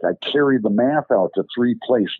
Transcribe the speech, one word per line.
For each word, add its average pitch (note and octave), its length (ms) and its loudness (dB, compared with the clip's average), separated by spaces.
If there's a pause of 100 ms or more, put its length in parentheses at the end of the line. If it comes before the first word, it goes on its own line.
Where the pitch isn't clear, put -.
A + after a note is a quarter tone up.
I - 80 0 (160)
carry C#3 320 2
the G#2+ 100 -2
math C3 420 0
out F#2+ 240 2
to G2 80 -2 (120)
three A#2+ 280 0
place A#2 360 0